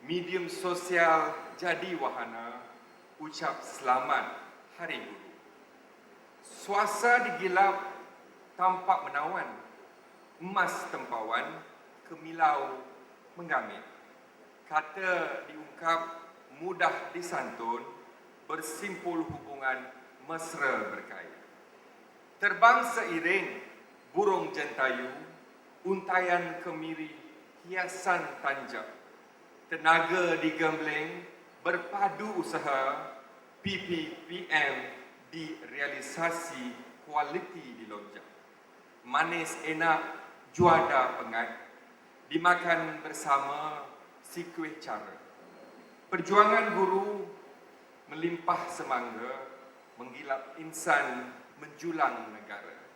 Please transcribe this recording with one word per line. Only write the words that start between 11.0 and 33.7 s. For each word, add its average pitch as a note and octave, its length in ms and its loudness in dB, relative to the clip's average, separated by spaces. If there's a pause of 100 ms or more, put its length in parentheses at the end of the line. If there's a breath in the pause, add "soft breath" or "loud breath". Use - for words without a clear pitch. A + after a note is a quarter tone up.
kemilau D3+ 800 0 (480)
menggamit. B2+ 480 -4 (880)
Kata D#3+ 800 0
diungkap E3 720 -2 (400)
mudah F3 480 -2
disantun, A#2 720 -4 (640)
bersimpul E3 800 -4
hubungan C3 640 -4 (400)
mesra D3 640 -2
berkait. F2+ 400 -12 (1040)
Terbang A#3+ 560 8
seiring F3 640 0 (560)
burung F3 400 4
jentayu, C3 560 0 (720)
untaian F3+ 800 0
kemiri D#3+ 480 -8 (560)
hiasan F3+ 560 0 (240)
tanjak. C3+ 480 -4 (720)
Tenaga E3 800 4
digembleng, D#3 800 0 (400)
berpadu G3+ 720 0
usaha, C#3 640 0 (640)
P F#3+ 160 -2